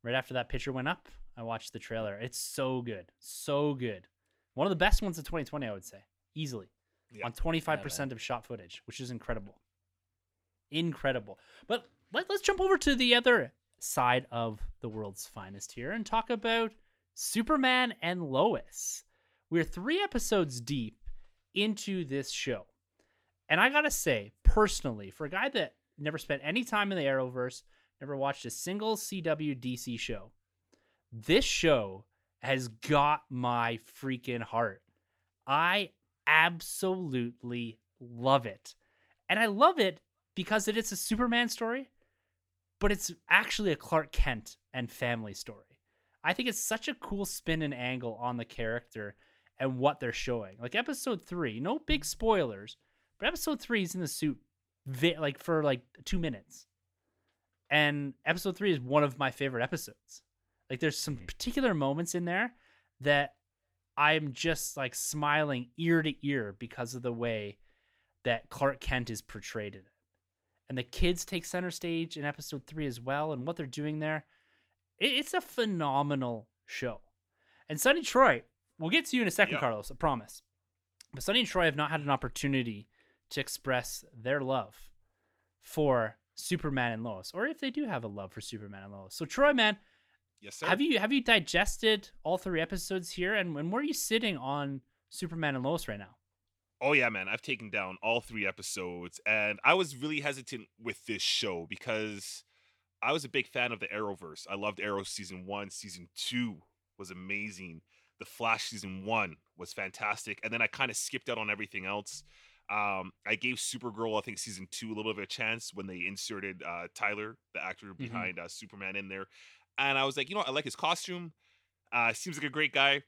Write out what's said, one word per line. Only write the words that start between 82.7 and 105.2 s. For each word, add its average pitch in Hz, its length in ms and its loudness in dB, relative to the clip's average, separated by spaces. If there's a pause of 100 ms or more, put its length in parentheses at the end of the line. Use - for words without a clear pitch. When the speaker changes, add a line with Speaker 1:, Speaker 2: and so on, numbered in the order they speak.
Speaker 1:
to - 100 -4
express - 640 -2 (140)
their 131 240 0
love 131 340 -2 (840)
for 127 560 2 (160)
Superman 139 600 0
and 110 100 -4
Lois, 98 300 -8
or 202 120 -2
if 311 140 -4
they 269 100 -2
do 285 160 -2
have 147 180 -4
a 113 40 -6
love 101 260 -8
for 110 80 -10
Superman 101 420 -12
and 101 80 -14
Lois. 98 240 -16
So 160 100 -6
Troy, 285 280 6
man, 214 240 4 (640)
Speaker 2:
Yes, - 160 -16
sir. - 100 -6
Speaker 1:
have 185 140 4
you, 285 180 4
have 214 140 2
you 269 100 2
digested 208 840 4 (140)
all 175 140 0
three 180 240 -2
episodes 180 500 -4
here? 180 240 -2
And, 175 220 0
and 160 140 -2
where 240 100 0
are 294 40 -2
you 294 80 -2
sitting 220 440 0
on 139 440 -2 (280)
Superman 160 460 -2
and 127 80 -2
Lois 160 240 0
right 104 120 -6
now? 95 180 -16 (640)
Speaker 2:
Oh, 139 120 4
yeah, 127 160 6
man. 95 200 -4
I've 113 120 -4
taken 113 280 -6
down 95 340 -4
all 117 160 2
three 110 260 -4
episodes, 90 800 -6
and 107 380 0
I 147 120 6
was 160 200 0
really 151 240 -4
hesitant 135 480 -8 (100)
with 113 280 -10
this 104 160 -4
show 90 480 0
because 107 720 -6 (580)
I 127 120 2
was 160 100 -2
a 127 60 -12
big 131 180 -2
fan 123 240 -2
of 107 80 -6
the 101 80 -6
Arrowverse. 98 640 -6
I 98 60 -4
loved 101 260 -4
Arrow 101 220 -2
season 90 420 -10